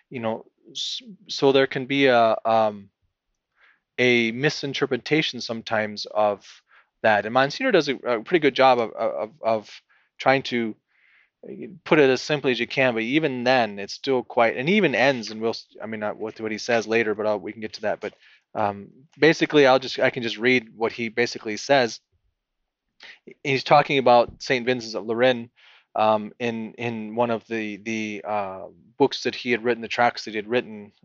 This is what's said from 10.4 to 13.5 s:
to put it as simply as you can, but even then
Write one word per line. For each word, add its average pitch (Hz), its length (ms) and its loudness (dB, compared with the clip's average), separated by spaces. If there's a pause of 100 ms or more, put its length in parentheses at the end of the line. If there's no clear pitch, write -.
to 117 300 -4 (1080)
put 156 160 4
it 135 100 6
as 123 100 0
simply 143 300 -2
as 120 80 -2
you 117 80 -2
can, 127 280 0
but 113 100 -2
even 131 400 -2
then 117 340 2